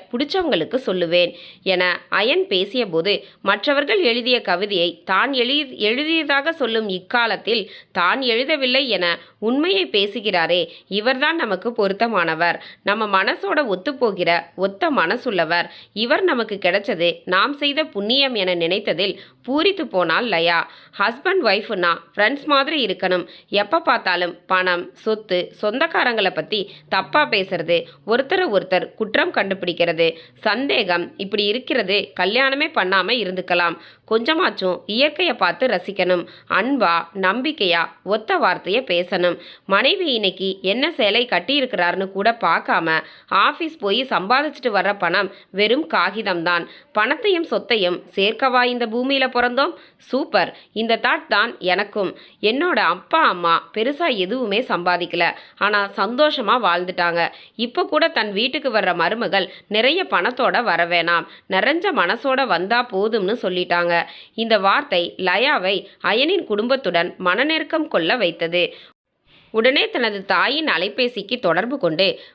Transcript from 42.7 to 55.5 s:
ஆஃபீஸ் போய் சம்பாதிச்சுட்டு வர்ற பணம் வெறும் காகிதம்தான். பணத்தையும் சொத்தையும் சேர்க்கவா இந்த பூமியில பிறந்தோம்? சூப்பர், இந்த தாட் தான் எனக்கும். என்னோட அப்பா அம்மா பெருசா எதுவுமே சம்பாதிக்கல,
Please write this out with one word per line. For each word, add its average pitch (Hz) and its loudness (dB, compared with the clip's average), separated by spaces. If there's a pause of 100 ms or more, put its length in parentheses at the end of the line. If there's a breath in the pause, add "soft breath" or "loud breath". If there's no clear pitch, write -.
ஆஃபீஸ் 294 0
போய் 294 0
சம்பாதிச்சுட்டு 247 0
வர்ற 196 0
பணம் 190 0 (180 loud breath)
வெறும் 214 0
காகிதம்தான். 175 0 (260 loud breath)
பணத்தையும் 320 0
சொத்தையும் 202 0 (120)
சேர்க்கவா 240 2
இந்த 247 0
பூமியில 254 0
பிறந்தோம்? 247 0 (220 loud breath)
சூப்பர், - -2 (160 loud breath)
இந்த 226 -2
தாட் 269 -2
தான் 214 0
எனக்கும். 185 -2 (240 loud breath)
என்னோட 269 0
அப்பா 196 2
அம்மா 170 0
பெருசா 277 0
எதுவுமே 202 0
சம்பாதிக்கல, 175 0 (240 loud breath)